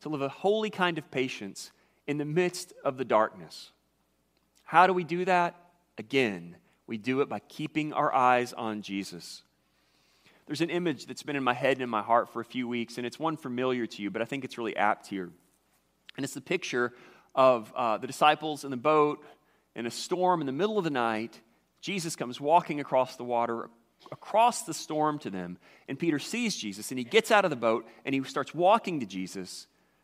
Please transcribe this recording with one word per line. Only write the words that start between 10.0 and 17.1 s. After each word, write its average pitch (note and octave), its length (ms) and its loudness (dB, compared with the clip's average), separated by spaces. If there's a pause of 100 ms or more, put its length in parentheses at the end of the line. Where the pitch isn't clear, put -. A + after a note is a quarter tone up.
There's D3+ 140 -2
an E3+ 100 2
image E3+ 360 -2
that's B2+ 160 -12
been D3 140 -4
in C3+ 80 -2
my B2 100 4
head C3 240 2
and B2+ 40 -4
in B2 80 -4
my G#2+ 120 0
heart A2+ 260 4
for A#2 120 -8
a A2+ 40 -4
few B2+ 240 -6
weeks, A#2+ 300 -4
and A#2+ 80 -4
it's - 120 -10
one D#3 200 -2
familiar B2+ 480 -2
to - 160 -10
you, G2+ 80 -2
but A2 100 -4
I A#2 60 -2
think C3+ 180 -6
it's - 140 -12
really A2+ 180 -4
apt G#2 300 0
here. F#2 240 -8 (840)
And C3+ 80 -6
it's C3+ 100 -8
the C3+ 80 -12
picture C3 500 -2 (420)